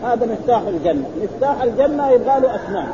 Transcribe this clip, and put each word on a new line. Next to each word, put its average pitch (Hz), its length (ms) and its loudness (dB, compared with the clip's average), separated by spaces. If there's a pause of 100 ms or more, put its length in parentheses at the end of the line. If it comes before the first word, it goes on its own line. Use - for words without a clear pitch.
هذا 240 220 0
مفتاح 226 420 0
الجنة. 156 360 0 (200)
مفتاح 262 400 -2
الجنة 277 460 0
يبغى 254 300 4
له 262 160 2
أسنان. 185 380 -4